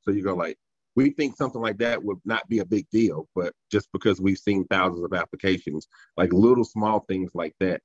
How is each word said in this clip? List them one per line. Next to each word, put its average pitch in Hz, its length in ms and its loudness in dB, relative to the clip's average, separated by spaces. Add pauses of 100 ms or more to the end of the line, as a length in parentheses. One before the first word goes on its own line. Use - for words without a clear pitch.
So 101 80 -4
you 101 120 0
go, 95 120 -2
like, 85 240 -6 (360)
we 135 180 4
think 139 240 -4
something 123 260 -6
like 104 160 -4
that 117 260 -2
would 98 220 -4
not 110 240 -2
be 113 80 2
a 92 80 -2
big 98 240 0
deal, 92 440 0
but 87 200 -4 (160)
just 101 220 -2
because 95 280 0
we've 95 160 2
seen 98 300 0
thousands 92 380 0
of 82 100 -6
applications, 82 760 -4 (300)
like, 90 160 2
little 117 300 6
small 107 440 -2
things 95 260 -4
like 82 260 -6
that, 92 240 0